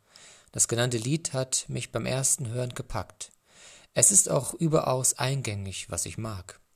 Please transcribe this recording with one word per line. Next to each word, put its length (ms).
Das 160
genannte 280
Lied 360
hat 340
mich 240
beim 140
ersten 420
Hören 260
gepackt. 600
Es 180
ist 180
auch 240
überaus 640
eingängig, 720
was 140
ich 120
mag. 440